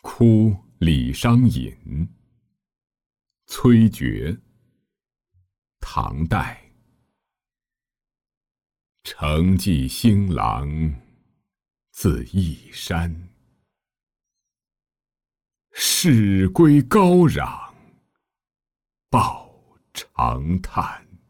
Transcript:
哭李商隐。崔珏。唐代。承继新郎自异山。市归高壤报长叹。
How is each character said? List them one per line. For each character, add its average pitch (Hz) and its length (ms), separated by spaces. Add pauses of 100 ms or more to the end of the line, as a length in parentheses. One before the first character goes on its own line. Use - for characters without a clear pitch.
哭 110 540 (240)
李 67 340
商 120 360
隐。 - 600 (1400)
崔 113 440
珏。 60 500 (1400)
唐 - 480
代。 - 440 (2250)
承 82 540
继 82 300
新 101 460
郎 69 680 (920)
自 65 320 (100)
异 85 380
山。 85 580 (2500)
市 101 760
归 147 320
高 180 460
壤 - 460 (1400)
报 - 400 (440)
长 73 680
叹。 - 460 (220)